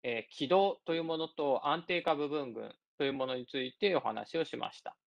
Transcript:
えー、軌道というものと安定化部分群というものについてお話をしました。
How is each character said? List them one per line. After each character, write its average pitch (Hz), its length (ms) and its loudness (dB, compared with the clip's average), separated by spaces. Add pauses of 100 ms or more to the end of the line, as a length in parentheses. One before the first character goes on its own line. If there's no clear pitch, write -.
え 117 280 -4
ー、 - 40 -20
軌 135 120 -4
道 190 380 4
と 165 80 0
い 165 60 2
う 165 40 -2
も 160 140 -2
の 160 100 -2
と 143 400 0
安 165 200 2
定 175 160 0
化 156 120 4
部 143 140 -2
分 139 240 -4
群 110 180 -8 (260)
と 147 60 2
い 139 60 4
う 139 40 0
も 135 120 0
の 131 100 -2
に 123 120 -8
つ 139 120 -4
い 127 140 -4
て 196 220 2
お 143 40 4
話 110 380 -4
を 160 80 2
し - 120 -8
ま - 140 -6
し - 120 -20
た。 - 120 -12 (120)